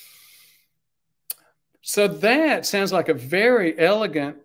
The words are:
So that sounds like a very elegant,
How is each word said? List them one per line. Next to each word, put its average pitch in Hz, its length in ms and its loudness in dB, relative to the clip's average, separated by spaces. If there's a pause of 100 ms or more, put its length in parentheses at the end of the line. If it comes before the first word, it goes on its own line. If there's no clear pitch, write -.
(1800)
So - 240 0
that 214 580 2
sounds 196 280 -2
like 170 160 0
a 156 60 2
very 175 600 0
elegant, 151 680 -2